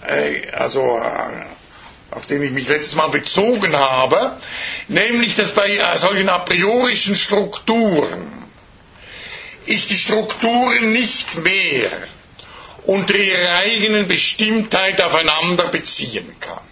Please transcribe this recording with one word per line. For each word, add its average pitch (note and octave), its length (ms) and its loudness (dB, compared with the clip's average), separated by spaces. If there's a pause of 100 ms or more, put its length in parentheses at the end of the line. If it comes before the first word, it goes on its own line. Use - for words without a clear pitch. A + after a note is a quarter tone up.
äh, D3 440 -2
also, C3 460 0
äh, - 480 -4 (680)
auf A2+ 120 -12
den C#3+ 160 -2
ich C#3 80 -4
mich C3 160 -4
letztes D3 280 0
Mal D#3 140 2
bezogen F#3 680 0
habe, C#3 600 2 (500)
nämlich, A#3 480 2
dass G#3 160 0
bei, G3+ 260 2
äh, F3 200 2
solchen F#3+ 320 2
a F3+ 100 2
priorischen G3 760 2
Strukturen D#3+ 1160 0 (1300)
ich - 220 0
die G3 100 0
Strukturen A3+ 920 2
nicht A3+ 460 -2
mehr E3 520 0 (960)
unter G3 300 2
ihrer F3+ 440 2
eigenen G#3 480 2
Bestimmtheit G3 920 0
aufeinander E3 680 2
beziehen A2+ 680 -6
kann. E2+ 200 -12 (120)